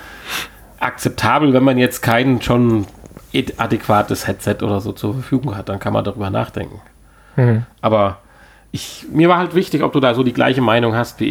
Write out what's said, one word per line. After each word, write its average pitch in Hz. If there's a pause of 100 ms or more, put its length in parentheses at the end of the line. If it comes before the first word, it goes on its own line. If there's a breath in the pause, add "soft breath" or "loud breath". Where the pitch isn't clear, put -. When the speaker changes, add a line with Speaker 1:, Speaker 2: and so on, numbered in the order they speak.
(800 loud breath)
Speaker 1:
akzeptabel, 127
wenn 127
man 135
jetzt 123
kein 123
schon 117 (480)
et-, -
adäquates 107
Headset 104
oder 104
so 101
zur 104
Verfügung 127
hat, 98
dann 98
kann 107
man 104
darüber 101
nachdenken. 101 (560 soft breath)
Speaker 2:
Mhm. 120 (180)
Speaker 1:
Aber 104 (520 soft breath)
ich, -
mir 160
war 175
halt 170
wichtig, 165
ob -
du 143
da 127
so 131
die 123
gleiche 131
Meinung 117
hast 120
wie -